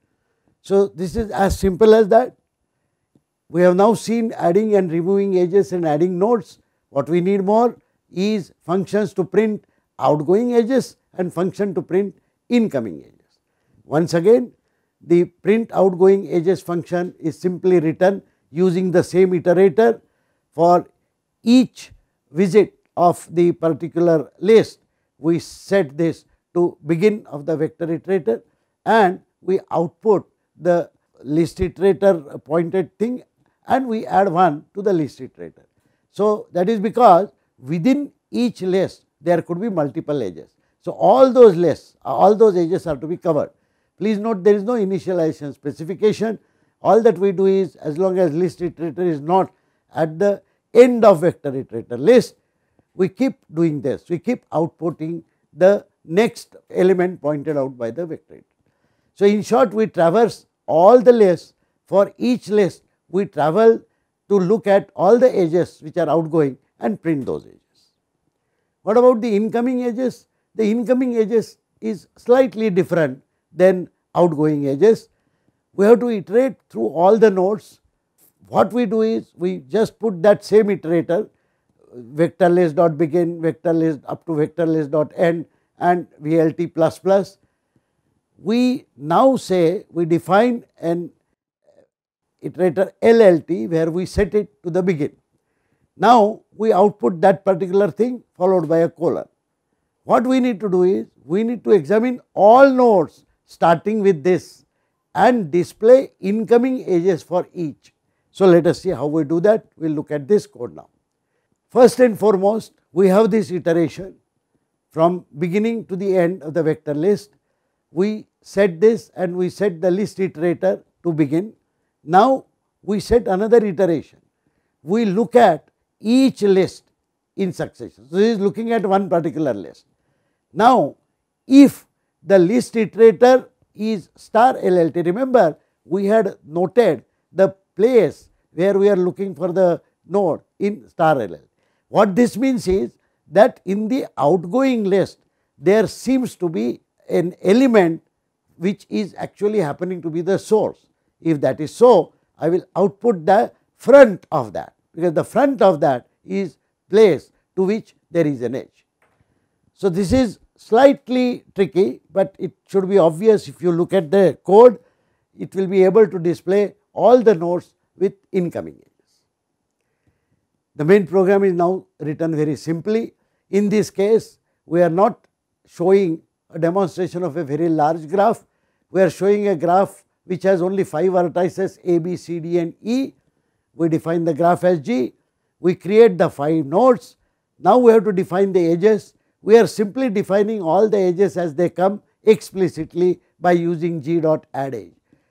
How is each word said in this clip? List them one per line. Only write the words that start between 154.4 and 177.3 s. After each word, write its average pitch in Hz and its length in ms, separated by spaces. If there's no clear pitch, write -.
that, 82 200
because 170 200
the 156 120
front 262 360
of 185 200
that 135 260
is 190 320
place 185 400
to 190 60
which 208 300
there 165 160
is 139 160
an 123 140
edge. - 300
So, - 160
this 175 240
is 254 260
slightly 254 840
tricky, 196 480
but 190 280
it 175 140
should 190 200
be 196 100
obvious 175 520
if 131 120
you 175 100
look 170 200
at 175 180
the 185 360
code, 214 340
it 180 160
will 190 140
be 185 160
able 190 240
to 165 100
display 180 580
all 226 280
the 214 140
nodes 170 400
with 196 160
incoming 113 440
edges. - 460
The 143 80
main 190 220
program 190 360
is 196 100
now 175 320
written 156 360
very 151 200
simply. 202 580
In 202 180
this 208 220
case, 208 500
we 170 160
are 170 80
not 185 360
showing 180 540
a 170 100
demonstration 175 640
of 147 120